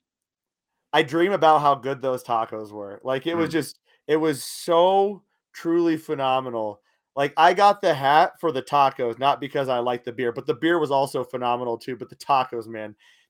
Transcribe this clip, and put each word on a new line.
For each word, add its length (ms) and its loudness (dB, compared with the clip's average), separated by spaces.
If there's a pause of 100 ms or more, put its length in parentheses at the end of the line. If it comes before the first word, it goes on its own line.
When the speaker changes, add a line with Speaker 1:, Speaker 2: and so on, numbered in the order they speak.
(920)
Speaker 1:
I 100 4
dream 280 0
about 300 4
how 140 4
good 260 -6
those 220 -4
tacos 480 -4
were. 320 -14
Like, 240 -4
it 80 -4
was 140 0
Speaker 2:
Mm. 40 -10
Speaker 1:
just, 260 -4 (280)
it 100 2
was 260 -2
so 800 0 (300)
truly 440 0
phenomenal. 840 -4 (340)
Like, 200 -2
I 180 6
got 280 4
the 120 2
hat 460 4
for 120 -2
the 100 -4
tacos, 580 0
not 220 2
because 280 -4
I 100 0
like 240 -2
the 100 -10
beer, 180 -2
but 140 -10
the 80 -2
beer 260 0
was 120 -2
also 320 0
phenomenal 540 -4
too. 180 -10
But 140 -16
the 60 -20
tacos, 520 -2
man, 280 -12 (340)